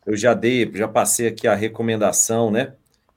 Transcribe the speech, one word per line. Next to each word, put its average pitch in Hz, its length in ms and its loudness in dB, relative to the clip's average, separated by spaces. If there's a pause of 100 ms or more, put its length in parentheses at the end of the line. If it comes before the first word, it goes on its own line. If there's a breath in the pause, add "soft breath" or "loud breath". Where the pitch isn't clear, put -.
eu 107 100 -2
já 117 180 2
dei, 113 400 0
já 107 140 -2
passei 117 400 0
aqui 113 200 -2
a 107 80 4
recomendação, 113 920 0
né? 131 260 -2 (420)